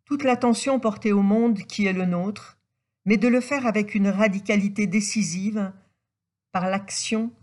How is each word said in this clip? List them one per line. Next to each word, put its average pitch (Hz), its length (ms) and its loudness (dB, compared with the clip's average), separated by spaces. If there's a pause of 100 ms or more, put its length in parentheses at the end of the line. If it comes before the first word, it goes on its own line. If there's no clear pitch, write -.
toute 285 180 -4
l'attention 247 560 2
portée 214 320 0
au 202 120 4
monde 220 400 4
qui - 240 -2
est 185 60 0
le 185 120 -2
nôtre, 180 500 -4 (500)
mais 214 120 4
de 233 100 2
le 247 120 4
faire 269 280 -2
avec 208 280 -2
une 202 140 2
radicalité 202 800 0
décisive 196 840 -2 (800)
par 185 180 -2
l'action 220 640 -4 (120)